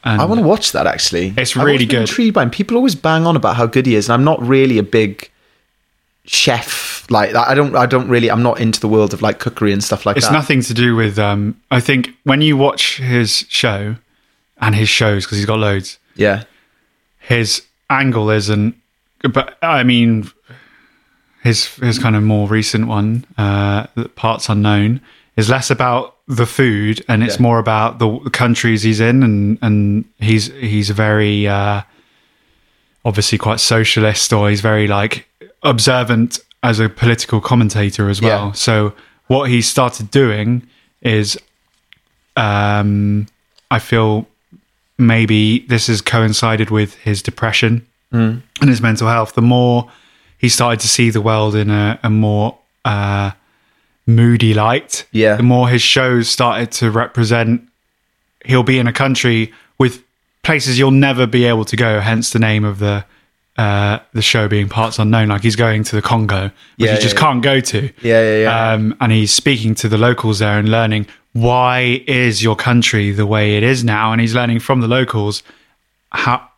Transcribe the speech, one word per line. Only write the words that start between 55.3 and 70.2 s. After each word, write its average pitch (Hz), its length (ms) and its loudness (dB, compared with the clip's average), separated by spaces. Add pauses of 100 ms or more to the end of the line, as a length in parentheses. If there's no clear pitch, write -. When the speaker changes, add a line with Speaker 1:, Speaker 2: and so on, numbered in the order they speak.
Speaker 1:
the 113 80 0
more 123 260 4
his 123 120 2
shows 123 460 0
started 117 460 -2
to 117 180 0
represent, 117 720 0 (840)
he'll 127 180 2
be 131 160 2
in 120 80 0
a 117 60 0
country 120 600 0 (240)
with 123 260 0 (400)
places 131 340 -2
you'll 135 140 4
never 135 340 4
be 120 200 2
able 113 200 2
to - 120 -6
go, 113 240 2
hence 113 300 -2
the 117 80 0
name 107 260 2
of 101 140 -4
the, 101 260 -2 (520)
uh, 101 420 0 (140)
the 110 80 -4
show 107 280 0
being 104 180 0
Parts 113 320 -2
Unknown. 110 300 2
Like, 101 140 -2
he's 110 120 0
going 110 300 0
to - 100 -6
the 104 60 0
Congo, 101 440 -2
which 98 60 -8 (380)
Speaker 2:
Yeah, 107 60 2
Speaker 1:
you 107 60 0
just 107 140 0
Speaker 2:
yeah, 135 60 0
yeah. 156 60 2
Speaker 1:
can't 123 160 0
go 139 180 2
to. 110 200 -4 (200)
Speaker 2:
Yeah, 113 220 4
yeah, 110 180 2
yeah. 113 320 0
Speaker 1:
Um, 107 260 0
and 120 140 2
he's 107 200 2
speaking 113 420 0
to - 120 -4
the 107 120 0
locals 117 400 0